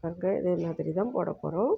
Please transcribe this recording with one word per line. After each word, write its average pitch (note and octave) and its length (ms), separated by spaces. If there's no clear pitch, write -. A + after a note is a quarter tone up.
பாருங்க, F3 260
இதே F3+ 120
மாதிரி D#3+ 240
தான் B3 160
போட F3 140
போகிறோம். G3 360